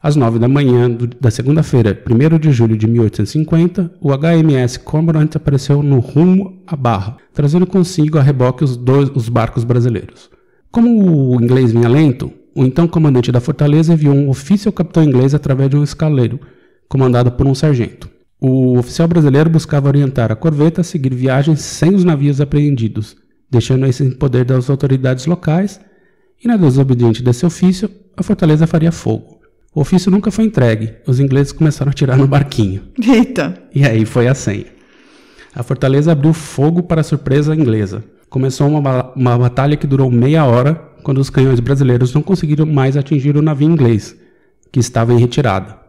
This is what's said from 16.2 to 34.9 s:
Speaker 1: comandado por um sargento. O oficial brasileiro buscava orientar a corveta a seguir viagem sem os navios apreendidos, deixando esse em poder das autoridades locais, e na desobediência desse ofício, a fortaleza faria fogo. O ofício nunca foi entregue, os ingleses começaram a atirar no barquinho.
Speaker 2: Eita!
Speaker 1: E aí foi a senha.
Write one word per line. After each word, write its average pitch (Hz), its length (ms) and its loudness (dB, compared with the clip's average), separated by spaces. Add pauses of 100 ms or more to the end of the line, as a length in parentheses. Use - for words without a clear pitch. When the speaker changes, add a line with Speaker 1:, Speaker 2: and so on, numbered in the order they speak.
Speaker 1:
comandado 123 440 2
por 135 140 0
um 135 80 2
sargento. 131 540 -2 (300)
O 131 400 0
oficial 165 300 -2
brasileiro 156 400 2
buscava 151 400 0
orientar 135 420 0
a 110 60 -4
corveta 160 460 0
a - 20 0
seguir 131 300 -4
viagem 131 420 0
sem - 380 -2
os 185 100 2
navios 143 380 0
apreendidos, 139 760 -2 (340)
deixando 131 360 0
esse 135 180 -2
em 131 60 0
poder 127 340 -2
das 127 240 -2
autoridades 131 560 -2
locais, 175 560 -4 (640)
e - 20 -2
na 233 120 0
desobediência 123 680 2
desse 123 220 0
ofício, 180 440 0 (240)
a - 80 -6
fortaleza 160 440 0
faria 165 260 0
fogo. - 480 -6 (340)
O 151 60 -2
ofício 185 300 0
nunca 202 200 0
foi 220 140 -2
entregue, 113 500 0 (100)
os 127 140 0
ingleses 139 340 0
começaram 143 360 -2
a 139 40 -2
atirar 131 240 0
no 135 120 4
barquinho. 113 540 -2 (200)
Speaker 2:
Eita! 214 580 0 (140)
Speaker 1:
E 139 100 2
aí 113 200 2
foi 120 240 0
a 139 60 2
senha. 101 320 -8 (880)